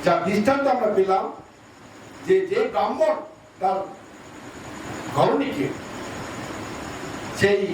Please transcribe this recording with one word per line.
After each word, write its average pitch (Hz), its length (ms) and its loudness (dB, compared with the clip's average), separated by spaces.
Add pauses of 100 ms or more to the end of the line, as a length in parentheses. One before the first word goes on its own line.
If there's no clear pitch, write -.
যার 170 240 6
দৃষ্টান্ত 262 380 4 (100)
আমরা 220 220 2
পেলাম 190 280 4 (1000)
যে, 185 80 6 (160)
যে 220 80 2 (140)
ব্রাহ্মণ 285 420 2 (460)
তার 185 160 2 (1400)
ঘরণীকে 220 500 2 (1700)
সেই 196 220 4 (120)